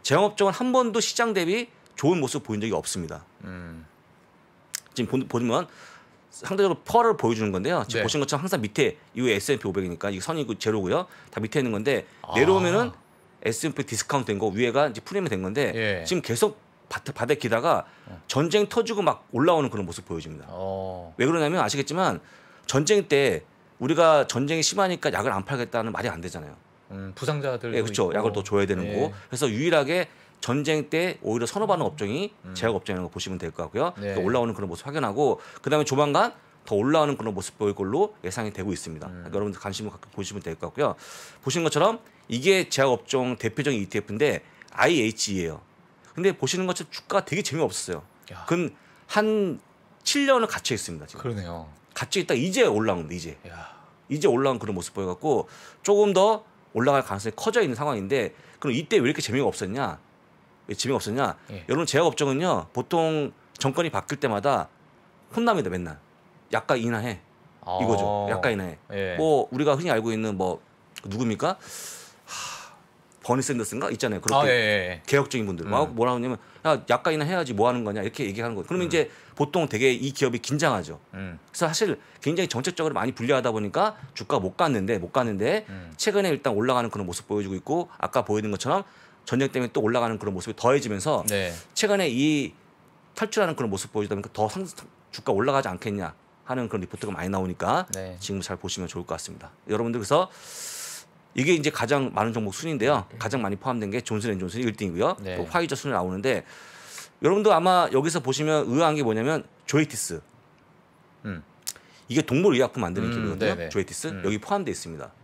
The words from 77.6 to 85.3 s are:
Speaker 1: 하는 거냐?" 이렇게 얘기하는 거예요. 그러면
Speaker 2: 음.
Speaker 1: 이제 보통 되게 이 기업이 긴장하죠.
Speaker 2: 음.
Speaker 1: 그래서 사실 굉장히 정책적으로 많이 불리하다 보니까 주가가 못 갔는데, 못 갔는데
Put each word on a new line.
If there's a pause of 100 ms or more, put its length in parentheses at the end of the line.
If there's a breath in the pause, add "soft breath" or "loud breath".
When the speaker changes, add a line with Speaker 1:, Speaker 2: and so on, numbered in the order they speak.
Speaker 1:
하는
거냐?"
이렇게
얘기하는
거예요.
그러면
Speaker 2:
음.
Speaker 1:
이제 (240 loud breath)
보통
되게
이
기업이
긴장하죠. (140)
Speaker 2:
음.
Speaker 1:
그래서
사실 (200 loud breath)
굉장히
정책적으로
많이
불리하다
보니까 (180 loud breath)
주가가
못
갔는데,
못
갔는데